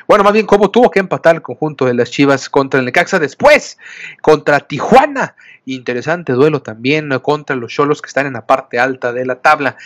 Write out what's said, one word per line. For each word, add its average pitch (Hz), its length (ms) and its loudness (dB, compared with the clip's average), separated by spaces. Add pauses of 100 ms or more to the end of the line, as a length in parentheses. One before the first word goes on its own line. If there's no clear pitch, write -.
Bueno, 196 180 4
más 208 80 4
bien 214 140 2
cómo 208 240 2
tuvo 226 200 4
que 196 100 0
empatar 165 340 0
el 160 80 -8
conjunto 143 420 -6
de 123 100 0
las 120 160 -2
Chivas 139 380 0
contra 139 320 0
el 127 60 -4
Necaxa. 175 320 -2
Después, 233 580 0 (460)
contra 147 380 2
Tijuana. 269 760 0 (340)
Interesante 131 640 -6
duelo 143 300 2
también, 135 480 -4
eh, 131 80 -2
contra 147 380 -4
los 117 180 -10
Xolos 147 260 -2
que - 60 -18
están 135 200 -4
en 135 80 -8
la 113 120 -12
parte 131 320 -2
alta 127 340 -2
de 127 140 -6
la 127 160 -6
tabla. 147 440 0